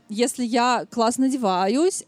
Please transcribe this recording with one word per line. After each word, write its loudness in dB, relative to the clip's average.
если -2
я 0
классно 0
одеваюсь, 0